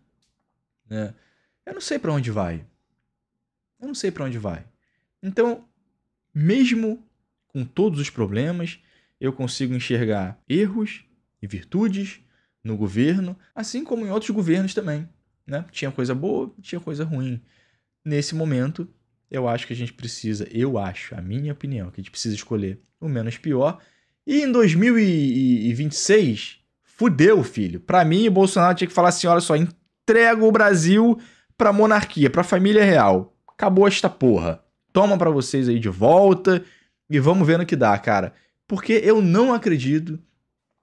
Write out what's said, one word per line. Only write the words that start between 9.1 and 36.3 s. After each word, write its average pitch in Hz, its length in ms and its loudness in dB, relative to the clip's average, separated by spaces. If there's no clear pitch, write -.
eu 131 120 -4
consigo 127 420 -6
enxergar 110 720 -4
erros 208 560 -4
e 104 60 -12
virtudes 190 760 -6
no 110 140 -8
governo, 135 600 -2
assim 240 300 -10
como 233 220 -6
em 196 40 -8
outros 214 200 -4
governos 190 420 -2
também, 160 340 -6
né? 143 240 -10
Tinha 135 220 -8
coisa 127 220 -4
boa, 208 380 -6
tinha 175 180 -12
coisa 156 240 -8
ruim. 131 380 -8
Nesse 147 300 -4
momento, 156 540 -4
eu 127 180 -4
acho 120 180 -4
que - 60 -14
a 117 40 -8
gente 120 160 -10
precisa, 110 580 -8
eu 123 260 -2
acho, 98 380 -8
a 87 80 -12
minha 135 300 -8
opinião, 127 380 -10
que 98 100 -16
a - 20 -14
gente - 80 -18
precisa - 240 -8
escolher 101 480 -8
o 160 80 -8
menos 117 300 -6
pior. 147 420 -2
E 294 160 0
em 269 100 0
dois 220 220 4
mil 226 240 4
e 131 760 2
vinte 147 180 -4
e - 40 -12
seis, 190 640 0
fudeu, 190 600 4
filho. 90 380 -6
Pra 180 240 2
mim, 190 240 2
o - 20 4
Bolsonaro 185 460 4
tinha 180 100 -2
que - 80 -16
falar 175 140 4
assim, 170 180 -2
"Olha 170 140 4
só, 160 160 0
entrega 220 880 2
o 220 80 6
Brasil 208 680 4
pra 214 160 4
monarquia, 202 580 2
pra 175 140 0
família 202 400 4
real. 104 520 4
Acabou 202 400 2
esta - 200 0
porra. 90 540 0
Toma 196 260 2
pra 165 120 2
vocês 135 380 -2
aí 120 120 0
de 110 80 -4
volta 180 760 4